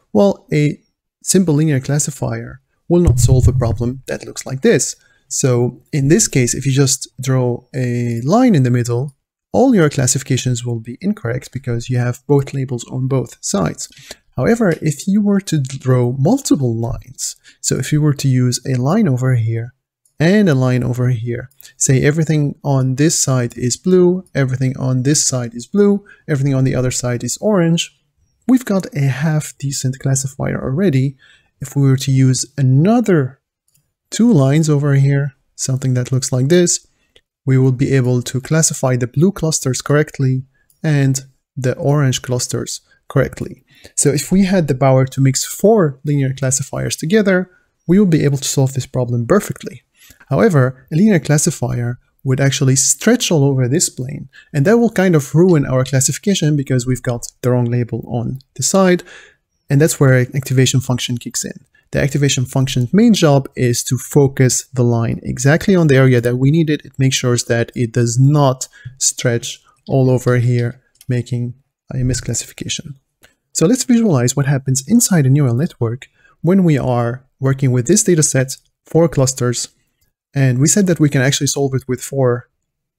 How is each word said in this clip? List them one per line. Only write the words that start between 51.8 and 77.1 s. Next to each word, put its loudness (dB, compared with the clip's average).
would -2
actually 2
stretch 0
all 2
over 2
this 0
plane, -12
and 0
that 4
will 2
kind 2
of -2
ruin 4
our 0
classification 0
because -2
we've -4
got -6
the 0
wrong 2
label -4
on -6
the -8
side, 2
and 4
that's 2
where 6
an -2
activation 0
function -4
kicks -10
in. -14
The -2
activation 0
function's -2
main 4
job 2
is -2
to -4
focus 0
the -2
line 0
exactly 0
on 4
the 6
area 4
that -2
we 2
need 2
it. -4
It -20
makes 0
sure 0
that -2
it -4
does 0
not 2
stretch -4
all 2
over 0
here, -2
making -6
a -6
misclassification. -6
So 0
let's 0
visualize 2
what 0
happens -2
inside 2
a 4
neural 2
network -4
when 2
we 4
are -2